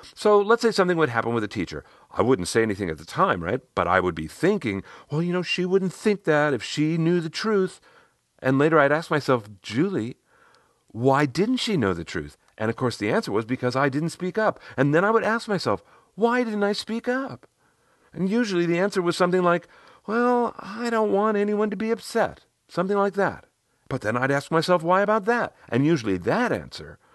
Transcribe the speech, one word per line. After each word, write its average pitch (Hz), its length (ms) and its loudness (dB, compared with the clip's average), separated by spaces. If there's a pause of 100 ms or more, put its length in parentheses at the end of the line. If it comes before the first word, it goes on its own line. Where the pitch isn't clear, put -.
(140)
So 208 260 4
let's 214 220 2
say 226 80 2
something 180 260 2
would 156 140 2
happen 113 240 -2
with 113 100 0
a 107 40 -4
teacher. 76 360 -6 (280)
I - 100 0
wouldn't 107 260 2
say 113 140 2
anything 101 280 -2
at 78 80 -6
the 80 60 -18
time, 147 380 0
right? 95 180 -2 (140)
But 90 120 0
I 90 140 4
would 90 140 0
be 80 120 -6
thinking, 120 560 -2 (280)
"Well, 151 120 -2
you 175 100 -2
know, 180 100 -2
she 180 220 -2
wouldn't 185 280 2
think 208 320 -2
that 151 280 2
if 120 100 -2
she 156 360 0
knew 170 220 2
the 160 100 -4
truth." 196 500 -2 (600)
And 131 180 2
later 156 200 4
I'd 139 140 6
ask 160 180 -2
myself, 131 340 2 (180)
"Julie, 131 540 -2 (720)
why 135 380 2
didn't 208 320 0
she 220 180 -2
know 101 180 2
the 82 100 -6
truth?" 76 320 -8 (220)
And 110 120 -2
of 117 60 -2
course 123 200 -2
the 104 140 -2
answer 190 220 -2
was 110 120 0
because 123 320 -2
I 143 120 2
didn't 151 220 -4
speak 180 280 -8
up. 214 200 0 (180)
And 143 180 2
then 170 100 4
I 208 60 2
would 226 140 2
ask 226 240 -2
myself, 143 340 -2 (320)
"Why 233 280 0
didn't 214 220 -2
I 202 80 0
speak 226 360 -6
up?" 254 380 -6 (640)
And 190 160 -4
usually 196 380 0
the 170 120 0
answer 196 220 0
was 170 160 0
something 180 260 2
like, 175 260 2 (380)
"Well, 240 520 0
I 226 320 -8
don't 220 220 0
want 208 240 2
anyone 208 340 0
to 208 60 -6
be 220 140 -2
upset." 214 540 -4 (240)
Something 190 280 -2
like 101 180 0
that. 98 320 -2 (420)
But 135 120 -4
then 110 160 -2
I'd 131 140 0
ask 139 200 -2
myself, 165 320 2
"Why 180 200 2
about 208 240 0
that?" 233 280 -2 (140)
And 131 180 2
usually 113 300 2
that 156 340 0
answer 78 480 -8 (160)